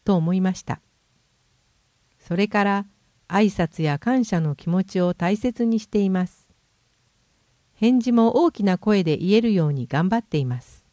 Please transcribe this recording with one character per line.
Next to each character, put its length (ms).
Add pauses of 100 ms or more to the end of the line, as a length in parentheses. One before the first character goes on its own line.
と 120
思 180
い 60
ま 120
し 100
た。 180 (1400)
そ 160
れ 140
か 160
ら 220 (420)
挨 160
拶 380
や 160
感 260
謝 160
の 140
気 140
持 160
ち 160
を 140
大 220
切 280
に 140
し 80
て 140
い 100
ま 160
す。 220 (1300)
返 260
事 100
も 320
大 80
き 140
な 140
声 260
で 120
言 160
え 80
る 140
よ 140
う 40
に 140
頑 220
張 160
っ 20
て 120
い 60
ま 160
す。 320